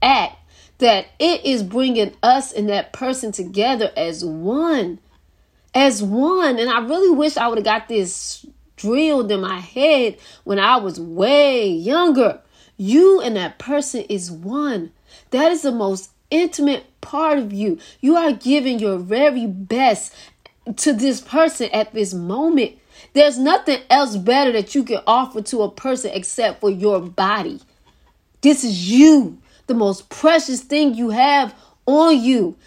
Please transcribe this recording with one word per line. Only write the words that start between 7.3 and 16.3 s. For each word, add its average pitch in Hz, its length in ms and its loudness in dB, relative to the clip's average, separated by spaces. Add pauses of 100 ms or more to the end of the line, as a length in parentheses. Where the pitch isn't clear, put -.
I 240 120 -2
would 233 100 -4
have 202 60 -4
got 220 240 -2
this - 580 -6 (300)
drilled 254 540 0
in 196 120 -2
my 185 160 -8
head 254 580 0 (280)
when 196 140 -2
I 220 200 4
was 185 200 -8
way 220 680 2
younger. 247 720 0 (380)
You 330 420 4
and - 160 -4
that 175 220 -6
person 285 500 -6
is 180 220 -6
one. 202 600 -6 (380)
That 302 220 2
is 311 100 -4
the 277 100 -2
most 196 380 -6 (200)